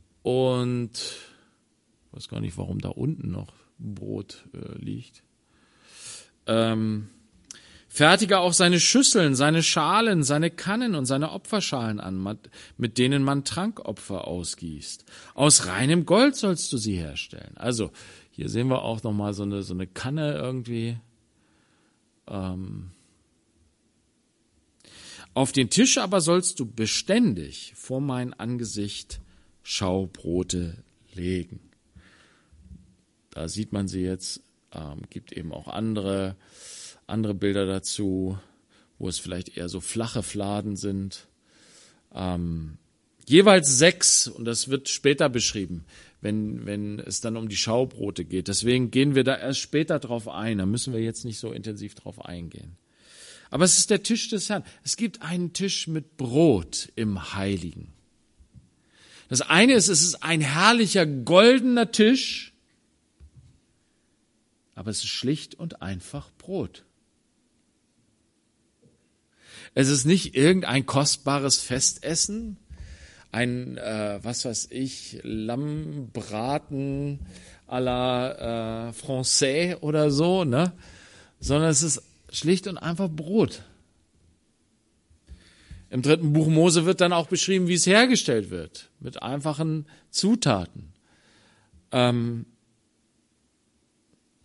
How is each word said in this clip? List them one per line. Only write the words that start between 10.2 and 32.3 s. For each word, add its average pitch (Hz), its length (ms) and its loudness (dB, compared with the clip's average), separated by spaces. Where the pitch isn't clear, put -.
seine 147 260 2
Kannen 208 460 -2
und 139 100 -2
seine 135 260 0
Opferschalen 127 680 -4
an, 95 180 -6
mat-, 98 320 -6
mit 123 200 -4
denen 135 260 4
man 139 220 0
Trankopfer - 840 -6
ausgießt. 82 800 -10
Aus 143 320 4
reinem 131 380 2
Gold 247 300 6
sollst - 380 -2
du 135 40 -2
sie 107 180 -2
herstellen. - 600 -10
Also, 113 360 -4
hier - 180 -8
sehen 113 180 -2
wir 127 140 0
auch 113 220 -4
nochmal 104 300 -4
so 98 100 -6
eine, 101 200 -4
so 90 100 -10
eine 92 140 -6
Kanne 147 460 -4
irgendwie. 120 640 -6
Ähm, 95 640 -8
auf 131 180 0
den 131 180 2
Tisch 262 280 4
aber 196 240 2
sollst 175 380 2
du 131 60 -4
beständig 110 1120 0
vor 131 260 -6
mein 123 320 -4
Angesicht 107 880 -8
Schaubrote 90 1200 -4
legen. 90 460 -6